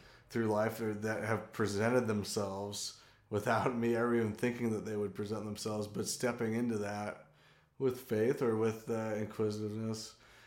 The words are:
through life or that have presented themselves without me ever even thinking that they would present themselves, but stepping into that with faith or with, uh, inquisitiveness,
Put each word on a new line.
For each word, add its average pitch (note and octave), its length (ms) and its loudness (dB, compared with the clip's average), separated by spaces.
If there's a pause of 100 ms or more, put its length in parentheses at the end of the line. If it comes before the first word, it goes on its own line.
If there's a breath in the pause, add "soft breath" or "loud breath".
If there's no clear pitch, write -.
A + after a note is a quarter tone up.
(300 loud breath)
through A#2 160 0
life A2 340 2
or G#2+ 140 0
that G#2+ 300 -2
have G#2+ 280 0
presented A2 540 4
themselves G2+ 880 -2 (340 loud breath)
without A2+ 480 2
me A#2 180 4
ever A#2+ 220 4
even A2 160 2
thinking A#2+ 400 0
that G2 140 -2
they G#2+ 100 -2
would G2+ 180 -2
present G#2+ 300 -4
themselves, G#2 420 -4
but G2+ 200 -4
stepping A#2 480 -2
into A#2 240 0
that G#2 480 -4 (520 soft breath)
with C3 220 0
faith A2+ 400 2
or A2+ 160 4
with, A2 320 0
uh, A2 280 0
inquisitiveness, G#2+ 960 -2 (320 loud breath)